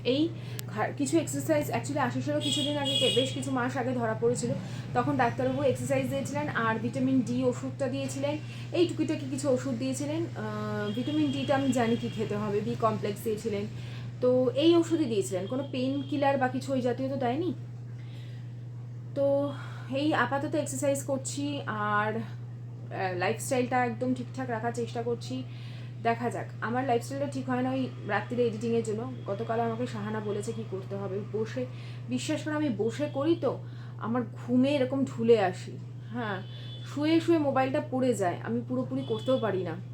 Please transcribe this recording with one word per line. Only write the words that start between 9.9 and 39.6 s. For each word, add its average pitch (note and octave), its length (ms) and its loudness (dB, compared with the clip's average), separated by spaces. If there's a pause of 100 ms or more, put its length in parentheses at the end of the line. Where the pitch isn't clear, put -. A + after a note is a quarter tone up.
আহ, G#3+ 580 -2
ভিটামিন D4 380 2
ডিটা C#4 220 2
আমি C4+ 180 4
জানি A#3 240 4
কি A#3 120 -2
খেতে G#3 280 -2
হবে, G#3 240 0
বি A#3+ 200 -2
কমপ্লেক্স G#3 440 2
দিয়েছিলেন, G#3 420 0 (540)
তো B3+ 340 6
এই E4 220 8
ওষুধই E4 280 4
দিয়েছিলেন, G3 420 0
কোনো C4+ 260 -2
পেন C4+ 300 0
কিলার C#4 360 4
বা B3+ 100 4
কিছু C4 240 -2
ওই C4 80 2
জাতীয় B3 280 0
তো C#4 80 -2
দেয়নি। C4 380 0 (1600)
তো C#4 400 2 (400)
এই D4 200 2
আপাতত C4+ 400 2
এক্সারসাইজ C#4 500 0
করছি C#4+ 640 -2
আর, G#3 500 0
আহ, - 1000 -6
লাইফস্টাইলটা B3 680 2
একদম B3 300 0
ঠিকঠাক B3 360 -6
রাখার A#3 220 -2
চেষ্টা A#3 300 -4
করছি। A#3+ 400 -4 (600)
দেখা A3+ 280 2
যাক, D3+ 160 -4 (140)
আমার A#3+ 260 0
লাইফস্টাইলটা C4+ 400 0
ঠিক C4 220 -4
হয় B3+ 140 2
না B3+ 80 2
ওই C4 180 0 (200)
রাত্রিরে G#3+ 340 0
এডিটিংয়ের A3+ 400 2
জন্য। A3 300 -4 (140)
গতকাল A3+ 340 -2
আমাকে A#3 260 0
শাহানা G#3+ 340 -4
বলেছে G#3 320 -4
কি A3 180 -6
করতে G3 260 -6
হবে, G3 240 -4 (120)
বসে, A3 340 -2 (420)
বিশ্বাস C4 340 -2
করে D4+ 120 -2
আমি D4+ 140 2
বসে A3+ 440 0
করি D#4 280 4
তো G3+ 180 0 (400)
আমার A#3+ 240 0
ঘুমে B3+ 480 4
এরকম C4+ 340 2
ঢুলে A3+ 360 6
আসি। - 380 0 (340)
হ্যাঁ, G#3+ 300 -4 (520)
শুয়ে D#4 260 4
শুয়ে E4 180 6
মোবাইলটা C4+ 520 4
পড়ে B3+ 240 4
যায়, F#3 300 2
আমি A#3+ 240 0
পুরোপুরি C4 400 -2
করতেও B3 300 2
পারি F#3+ 240 2